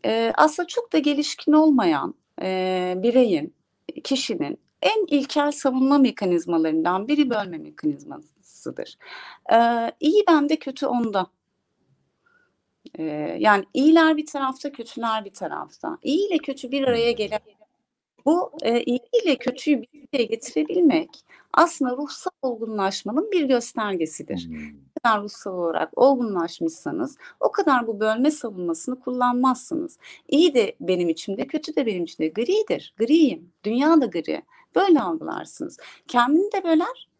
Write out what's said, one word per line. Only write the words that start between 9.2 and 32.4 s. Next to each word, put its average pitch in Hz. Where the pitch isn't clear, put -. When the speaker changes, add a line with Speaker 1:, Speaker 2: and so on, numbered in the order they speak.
Speaker 1:
E, 233
iyi 403
bende, 302
kötü 269
onda. 220
E, 160
yani 208
iyiler 320
bir 302
tarafta, 277
kötüler 220
bir 196
tarafta. 151
İyi 359
ile 339
kötü 269
bir 269
araya 233
Speaker 2:
Hmm. 233
Speaker 1:
gele-, 214
bu, 339
e, 233
iyi 247
ile 311
kötüyü 254
bir 226
araya 240
getirebilmek 285
aslında 262
ruhsal 294
olgunlaşmanın 226
bir 339
göstergesidir. 196
Speaker 2:
Hmm. 76
Speaker 1:
Ne 71
kadar 214
ruhsal 202
olarak 165
olgunlaşmışsanız 170
o -
kadar 262
bu 208
bölme 226
savunmasını 185
kullanmazsınız. 247
İyi 311
de 214
benim 175
içimde, 202
kötü 311
de 277
benim 185
içimde. 156
Gridir, 247